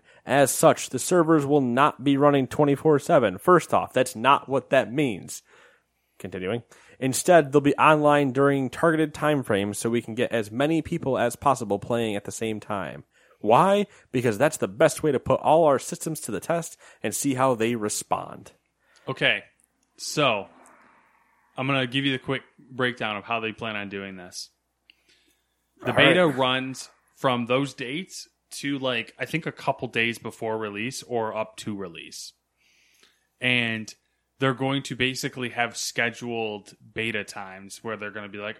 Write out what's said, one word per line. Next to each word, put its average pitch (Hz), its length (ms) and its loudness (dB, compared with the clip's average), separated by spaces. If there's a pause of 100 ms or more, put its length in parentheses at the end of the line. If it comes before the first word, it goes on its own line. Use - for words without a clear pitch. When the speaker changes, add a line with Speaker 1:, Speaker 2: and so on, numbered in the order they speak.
(260)
Speaker 1:
As 135 240 4
such, - 400 4
the 127 100 -6
servers 160 460 4
will 143 160 2
not 127 420 2
be 139 120 4
running 139 320 4
twenty-four 143 520 2
seven. 117 380 2
First - 360 4
off, 87 200 0
that's 127 220 0
not 127 320 4
what 131 220 -2
that 117 240 2
means." 127 500 -4 (760)
Continuing. 98 460 -6 (360)
"Instead, 139 520 4
they'll 143 100 6
be 139 140 2
online 147 560 6
during 139 380 2
targeted 156 440 0
time 151 300 0
frames 104 340 0
so 117 120 -4
we 117 120 0
can 110 140 -10
get 117 160 -2
as 107 200 -2
many 147 300 0
people 135 360 -4
as 113 180 0
possible 117 440 0
playing 117 360 -2
at 101 80 -6
the - 80 -10
same 110 280 -6
time. 80 440 -8 (380)
Why? 185 460 4 (260)
Because 120 240 2
that's 151 200 2
the 110 120 -2
best 143 340 2
way 151 80 2
to 123 80 0
put - 220 0
all 160 240 4
our 139 140 4
systems - 420 -8
to - 100 -10
the 92 80 -4
test - 380 -6 (240)
and 107 120 -4
see 139 200 -2
how 131 220 2
they 113 200 0
respond." - 800 -6 (540)
Speaker 2:
Okay, 131 360 0 (540)
so 117 500 -2 (1080)
I'm 131 120 -4
gonna 135 180 0
give 135 200 -2
you 139 80 2
the 127 40 -2
quick 131 240 -6 (300)
breakdown 120 440 -2
of 98 100 -8
how 117 140 -2
they 110 120 -4
plan 110 240 -8
on 101 140 -8
doing 98 260 -10
this. 90 340 -16 (1300)
The 127 100 -4
Speaker 1:
All - 60 -4
right. 147 100 6
Speaker 2:
beta 180 180 6
runs 131 640 -2 (280)
from 120 280 0
those 131 300 0
dates 143 520 -10 (340)
to, 143 180 -6
like, 123 400 -4
I 131 60 -4
think 165 200 -6
a 139 60 -6
couple - 360 -6
days 117 300 -2
before 110 400 -8
release 107 460 -6
or 110 340 -4
up 110 200 -8
to 107 180 -8
release. 82 580 -14 (1080)
And 117 520 -2 (460)
they're 135 160 2
going 135 280 -4
to 131 120 -10
basically 127 540 -4
have 117 280 -4
scheduled 113 960 -6 (200)
beta 110 300 -6
times 98 600 -16
where 110 140 -8
they're 104 140 -10
gonna 101 180 -12
be 101 100 -14
like, 107 200 -10